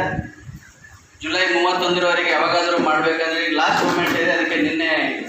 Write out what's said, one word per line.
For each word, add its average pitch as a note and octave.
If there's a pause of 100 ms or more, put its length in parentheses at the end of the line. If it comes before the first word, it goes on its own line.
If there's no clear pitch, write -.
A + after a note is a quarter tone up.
(1200)
ಜುಲೈ F3
ಮೂವತ್ತೊಂದರವರೆಗೆ F3
ಯಾವಾಗಾದ್ರೂ E3+
ಮಾಡ್ಬೇಕಂದ್ರೆ D#3+
ಈಗ D3+
ಲಾಸ್ಟ್ E3+
ಮೂಮೆಂಟ್ E3+
ಇದೆ. F3
ಅದಕ್ಕೆ E3+
ನಿನ್ನೆ -